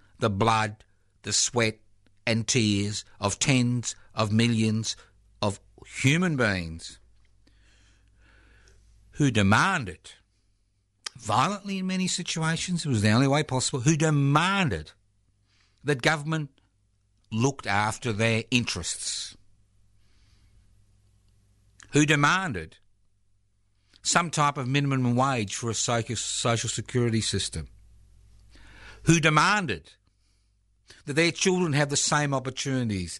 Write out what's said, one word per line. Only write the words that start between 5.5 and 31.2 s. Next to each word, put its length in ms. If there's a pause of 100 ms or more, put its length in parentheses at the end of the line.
human 340
beings 640 (2000)
who 200
demanded, 800 (1080)
violently 600
in 80
many 200
situations, 800
it 40
was 120
the 80
only 180
way 140
possible, 380
who 160
demanded 960 (920)
that 200
government 460 (840)
looked 340
after 480
their 380
interests, 840 (2500)
who 120
demanded 720 (1300)
some 260
type 280
of 100
minimum 480
wage 400
for 160
a 20
soci-, 440
social 520
security 520
system, 460 (1400)
who 160
demanded 720 (1120)
that 80
their 180